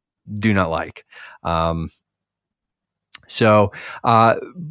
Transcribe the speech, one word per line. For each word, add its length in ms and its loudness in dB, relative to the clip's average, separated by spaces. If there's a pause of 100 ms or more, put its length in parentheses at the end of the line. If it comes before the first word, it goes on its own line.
(340)
do 180 0
not 160 2
like." 380 -8 (360)
Um, 480 -2 (1400)
so, 460 2 (320)
uh, 320 4 (340)